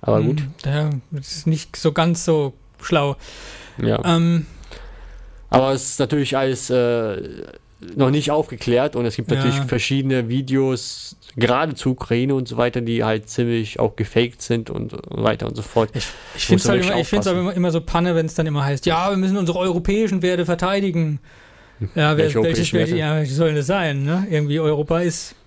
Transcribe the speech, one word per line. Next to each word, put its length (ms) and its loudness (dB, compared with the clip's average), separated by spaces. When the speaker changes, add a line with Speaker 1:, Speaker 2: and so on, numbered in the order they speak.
Speaker 1:
Aber 180 2
Speaker 2:
Hm, 80 4
Speaker 1:
gut. 160 0
Speaker 2:
ja, 240 0
das 240 -10
ist 100 -4
nicht 300 -2
so 160 0
ganz 320 2
so 300 2
schlau. 340 0
Speaker 1:
Ja. 240 0
Speaker 2:
Ähm, 420 4
Speaker 1:
Aber 240 4
es 180 0
ist 100 -2
natürlich 360 0
alles, 340 0
äh, 520 2
noch 140 4
nicht 220 0
aufgeklärt 640 0
und 100 0
es 100 -2
gibt 140 -4
Speaker 2:
Ja. 60 2
Speaker 1:
natürlich 300 2
verschiedene 640 0
Videos, 880 -2
gerade 380 2
zu 160 -2
Ukraine 440 0
und 140 -2
so 80 -6
weiter, 240 0
die 240 -2
halt 240 -2
ziemlich 500 -2
auch 160 0
gefaked 480 0
sind 280 -2
und, 240 -6
und 280 -8
weiter 240 0
und 100 -6
so 60 -8
fort. 320 0
Speaker 2:
Ich, 100 -4
ich 0 -
Speaker 1:
Muss 100 -6
Speaker 2:
find's 200 4
Speaker 1:
man 80 2
Speaker 2:
halt 100 4
Speaker 1:
wirklich 100 2
Speaker 2:
immer, 80 0
ich 80 -2
find's 200 0
aber 100 2
Speaker 1:
aufpassen. 200 0
Speaker 2:
immer, 100 2
immer 20 2
so 100 0
Panne, 360 0
wenn's 180 0
dann 120 0
immer 180 0
heißt, 220 -2
"Ja, 240 2
wir 60 0
müssen 200 2
unsere 240 0
europäischen 640 0
Werte 240 2
verteidigen." 720 0
Speaker 1:
Hm. 160 -4
Speaker 2:
Ja, 200 2
wer, 20 0
Speaker 1:
Welche 0 -
Speaker 2:
welches 180 2
Speaker 1:
europäischen 420 2
Speaker 2:
Werte? 140 2
Speaker 1:
Werte? 80 0
Speaker 2:
Ja, 160 0
welche 180 0
sollen 220 4
das 100 0
sein, 380 0
ne? 260 0
Irgendwie 300 0
Europa 400 2
ist 340 -2